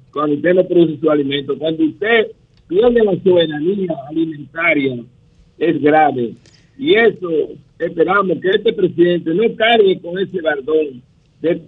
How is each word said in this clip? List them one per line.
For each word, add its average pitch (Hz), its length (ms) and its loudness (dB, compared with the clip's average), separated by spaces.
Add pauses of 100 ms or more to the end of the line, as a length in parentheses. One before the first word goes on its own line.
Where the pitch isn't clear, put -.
(120)
cuando 147 240 -2
usted 160 180 0
no 180 120 2
produce 170 340 2
su 156 120 2
alimento. 139 460 -2
Cuando 160 260 -2
usted 214 440 0 (400)
pierde 233 360 2
la 202 200 2
soberanía 175 680 0 (160)
alimentaria, 156 880 -4 (600)
es 147 240 -2
grave. 139 520 2 (440)
Y 160 180 2
eso 190 320 2 (500)
esperamos 175 640 0
que 175 100 -2
este 214 240 0
presidente 175 600 0
no 196 100 0 (120)
cargue 220 440 4
con 175 180 -10
ese 185 240 -6
bardón 147 600 -2 (400)
de 165 260 -2